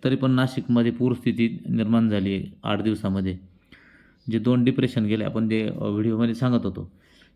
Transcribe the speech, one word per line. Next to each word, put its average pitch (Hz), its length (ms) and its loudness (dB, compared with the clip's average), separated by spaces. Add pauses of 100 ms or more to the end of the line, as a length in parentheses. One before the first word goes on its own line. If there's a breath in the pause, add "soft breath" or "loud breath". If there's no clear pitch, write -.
तरी 135 120 2
पण 131 140 0
नाशिकमध्ये 123 640 2
पूरस्थिती 117 640 0 (100)
निर्माण 113 420 2
झाली 98 240 0
आहे 95 100 -4 (200)
आठ 101 180 -2
दिवसामध्ये. 95 560 -2 (920 soft breath)
जे 113 80 0
दोन 123 260 2
डिप्रेशन 127 400 2
गेले, 107 200 0
आपण 110 240 -2
जे, 110 200 0
अ, - 160 -6
व्हिडिओमध्ये 110 500 0
सांगत 120 300 0
होतो. 90 280 -6 (440 soft breath)